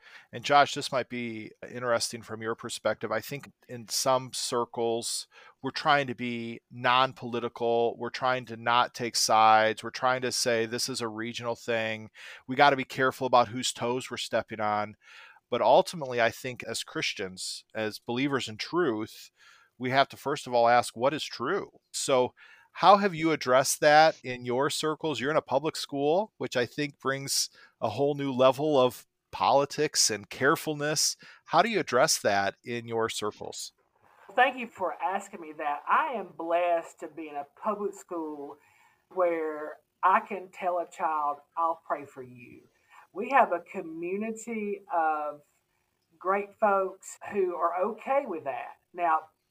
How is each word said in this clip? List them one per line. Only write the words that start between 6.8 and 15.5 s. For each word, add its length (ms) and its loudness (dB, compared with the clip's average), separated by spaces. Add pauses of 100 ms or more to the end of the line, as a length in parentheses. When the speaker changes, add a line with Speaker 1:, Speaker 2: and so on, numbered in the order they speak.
Speaker 1:
We're 120 -6
trying 360 -2
to 100 -10
not 380 2
take 220 -4
sides. 640 6
We're 80 -8
trying 320 0
to 100 -2
say 320 0
this 240 -4
is 120 -6
a 80 -4
regional 480 -8
thing. 520 -4 (380)
We 100 -6
gotta 200 8
be 80 -4
careful 420 -2
about 220 6
whose 240 -4
toes 380 -4
we're 60 -10
stepping 440 -4
on. 360 -2 (540)